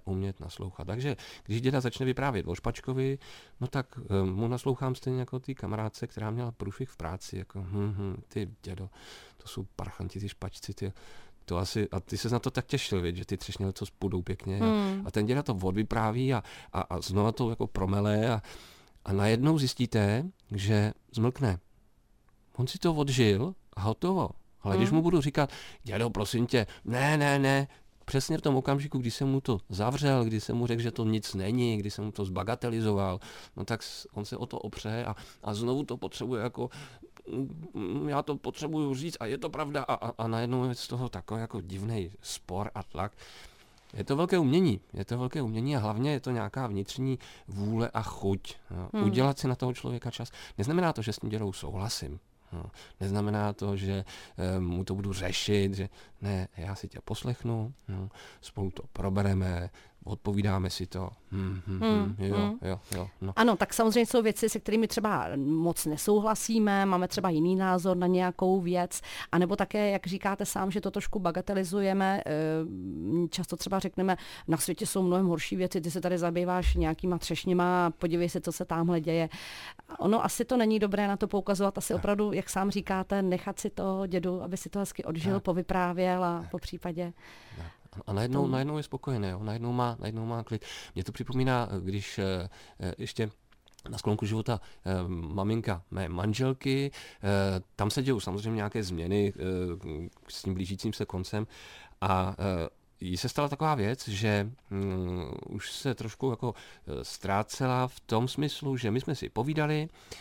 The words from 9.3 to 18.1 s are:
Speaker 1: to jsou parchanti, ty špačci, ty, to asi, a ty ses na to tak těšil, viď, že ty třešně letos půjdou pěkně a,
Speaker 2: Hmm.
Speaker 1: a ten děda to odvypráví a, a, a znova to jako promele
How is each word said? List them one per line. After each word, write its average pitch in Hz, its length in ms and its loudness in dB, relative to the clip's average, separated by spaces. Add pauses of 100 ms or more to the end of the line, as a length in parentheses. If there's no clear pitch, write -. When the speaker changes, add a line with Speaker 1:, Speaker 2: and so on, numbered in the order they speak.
Speaker 1:
to - 100 -20
jsou - 180 -8 (100)
parchanti, 92 440 -8
ty 101 100 -6
špačci, - 440 -10
ty, 98 200 -6 (520)
to 87 120 -2
asi, - 320 0
a 95 100 -2
ty - 180 -6
ses - 140 -2
na 120 80 4
to 131 120 -2
tak 123 140 -2
těšil, 104 360 0
viď, 87 140 0
že 92 100 -8
ty 95 120 -4
třešně - 280 -4
letos 95 240 -4
půjdou 92 320 -2
pěkně 95 400 -4
a, 226 40 4
Speaker 2:
Hmm. 202 420 2
Speaker 1:
a 95 40 -8
ten 208 140 2
děda 143 180 2
to 120 120 0
odvypráví 110 800 2
a, 113 100 0 (300)
a, - 80 0
a 87 200 -4
znova 104 300 4
to 117 180 0
jako 113 180 -2
promele 104 600 2